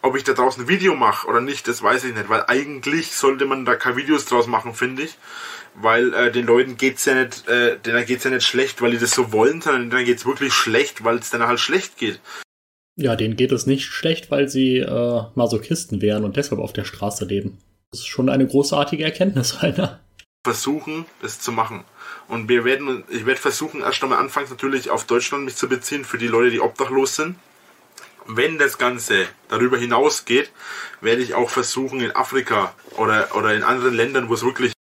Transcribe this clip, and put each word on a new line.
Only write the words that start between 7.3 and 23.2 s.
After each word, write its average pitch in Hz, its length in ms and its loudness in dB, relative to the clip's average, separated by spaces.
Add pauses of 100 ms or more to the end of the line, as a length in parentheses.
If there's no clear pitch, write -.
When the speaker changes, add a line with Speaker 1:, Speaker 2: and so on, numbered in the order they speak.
Speaker 1:
äh, 120 300 2
denen 120 260 0
geht's 123 200 -2
ja 135 60 2
nicht 127 140 0
schlecht, - 380 0
weil 120 80 4
die 120 80 0
das 120 140 0
so 120 200 0
wollen, 139 300 4
sondern 127 260 0
denen 123 160 0
geht's 120 220 2
wirklich 135 260 0
schlecht, 120 520 2
weil 117 120 2
es 117 140 -6
denen 117 160 0
halt 120 140 0
schlecht - 360 -2
geht. 104 240 -4 (760)
Speaker 2:
Ja, 127 200 0
denen 110 200 0
geht 123 160 2
es 123 120 0
nicht 135 220 0
schlecht, - 440 -4
weil 139 200 2
sie, 131 300 2
äh, 120 420 0 (120)
Masochisten 113 680 0
wären 104 220 2
und 101 120 -2
deshalb 139 240 -2
auf - 140 -8
der 101 100 -4
Straße - 400 -6
leben. 98 320 -4 (340)
Das - 100 -14
ist - 60 -10
schon 131 220 0
eine 131 180 4
großartige 143 580 2
Erkenntnis, 160 580 0
<laughs> - 0 -
Rainer. - 380 -2 (440)
Speaker 1:
Versuchen, 151 640 -4 (160)
das - 180 -10
zu 123 120 -6
machen. 110 320 -4 (440)
Und 113 220 -6
wir 120 160 4
werden, 135 420 -2
ich 110 160 -6